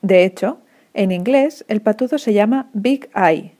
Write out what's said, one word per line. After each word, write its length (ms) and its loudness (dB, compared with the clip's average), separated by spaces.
De 220 4
hecho, 340 -4
en 180 -2
inglés 560 -2
el 140 -4
patudo 380 -2
se 140 -2
llama 400 0
Big 420 -4
Eye 440 0